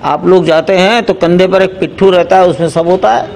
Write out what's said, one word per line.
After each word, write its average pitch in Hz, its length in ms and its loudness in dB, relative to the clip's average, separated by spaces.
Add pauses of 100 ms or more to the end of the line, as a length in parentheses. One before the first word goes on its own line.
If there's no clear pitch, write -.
आप 147 220 -4
लोग 175 200 2
जाते 160 320 0
हैं 208 260 0
तो 196 100 -2
कंधे 175 340 0
पर 190 140 2
एक 185 180 -4
पिट्ठू 185 300 0
रहता 180 280 2
है, 185 100 4
उसमें 165 220 -2
सब 165 180 -2
होता 185 260 0
है। - 220 -4